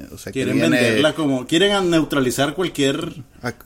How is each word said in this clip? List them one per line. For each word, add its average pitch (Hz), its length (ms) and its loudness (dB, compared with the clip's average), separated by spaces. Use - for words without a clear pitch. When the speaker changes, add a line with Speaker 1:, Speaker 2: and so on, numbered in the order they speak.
Speaker 1:
O - 60 -16
sea, - 160 -14
que 131 80 -6
Speaker 2:
Quieren 123 160 -2
Speaker 1:
viene - 240 2
Speaker 2:
venderla 127 340 2
como, 135 320 -2
quieren 185 240 2
a-, 202 100 0
neutralizar 147 760 0
cualquier 143 680 -2
Speaker 1:
Ah, 123 120 -6